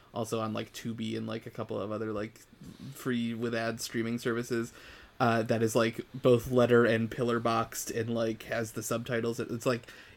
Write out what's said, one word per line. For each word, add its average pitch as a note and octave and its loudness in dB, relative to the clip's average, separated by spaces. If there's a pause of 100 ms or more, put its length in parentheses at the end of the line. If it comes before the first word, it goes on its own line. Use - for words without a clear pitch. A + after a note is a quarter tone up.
(120)
also A2+ -4
on, A2 -2
like, A2 -6
Tubi A2+ -6
and, A2+ -6
like, A2 -8
a A#2 -12
couple A2 -6
of G#2 -4
other, A2 -4
like, G#2+ -8 (540)
free A#2 -2
with A#2 -4
ad A2+ -2
streaming A#2 -2
services, A#2+ -2 (480)
uh, A2+ 4
that A2+ 2
is, A2+ 2
like, A#2 2 (140)
both B2+ 4
letter A#2+ 8
and A2+ 4
pillar A#2 0
boxed A2+ -2
and, A#2 -2
like, A2+ -2
has A2+ -4
the A2 -6
subtitles. A#2 -2
It's, A#2 -4
like, A#2+ 0 (300)